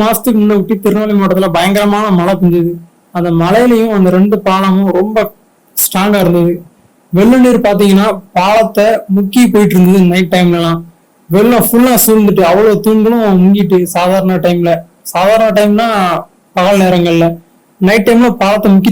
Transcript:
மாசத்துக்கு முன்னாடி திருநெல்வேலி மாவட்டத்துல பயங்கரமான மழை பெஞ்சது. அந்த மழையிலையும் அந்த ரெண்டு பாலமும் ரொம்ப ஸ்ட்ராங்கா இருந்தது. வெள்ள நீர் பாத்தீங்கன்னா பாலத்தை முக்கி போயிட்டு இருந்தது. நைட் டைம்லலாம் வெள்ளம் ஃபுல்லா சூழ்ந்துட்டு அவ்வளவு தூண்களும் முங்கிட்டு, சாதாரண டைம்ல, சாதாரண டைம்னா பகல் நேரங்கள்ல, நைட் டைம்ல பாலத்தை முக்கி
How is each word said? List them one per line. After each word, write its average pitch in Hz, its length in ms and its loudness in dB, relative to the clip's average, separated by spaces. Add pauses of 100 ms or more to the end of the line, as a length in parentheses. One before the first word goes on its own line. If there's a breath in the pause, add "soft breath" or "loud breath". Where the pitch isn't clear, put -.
மாசத்துக்கு 220 420 -2
முன்னாடி 208 420 -2
திருநெல்வேலி 208 340 -2
மாவட்டத்துல 190 380 0
பயங்கரமான 202 640 0
மழை 185 200 -2
பெஞ்சது. 175 320 0 (440)
அந்த 175 120 -4 (140)
மழையிலையும் 226 560 0
அந்த 185 180 2
ரெண்டு 202 300 0
பாலமும் 190 440 0 (100)
ரொம்ப 214 260 -2 (500)
ஸ்ட்ராங்கா 202 480 -2
இருந்தது. 175 300 0 (640)
வெள்ள 233 160 4 (100)
நீர் 240 240 0
பாத்தீங்கன்னா 196 400 2 (300)
பாலத்தை 214 500 0 (280)
முக்கி 208 260 0 (100)
போயிட்டு 208 240 2
இருந்தது. 185 260 4 (100)
நைட் 185 220 -2
டைம்லலாம் 170 460 0 (540)
வெள்ளம் 226 320 2
ஃபுல்லா 247 260 2 (100)
சூழ்ந்துட்டு 214 460 2
அவ்வளவு 202 340 2
தூண்களும் 220 600 0
முங்கிட்டு, 196 340 2 (160)
சாதாரண 185 400 -2 (100)
டைம்ல, 175 280 0 (400)
சாதாரண 214 360 0 (100)
டைம்னா 208 300 0 (680)
பகல் 196 260 0
நேரங்கள்ல, 170 440 0 (640)
நைட் 208 200 2
டைம்ல 240 220 2 (120)
பாலத்தை 208 320 0
முக்கி 190 180 2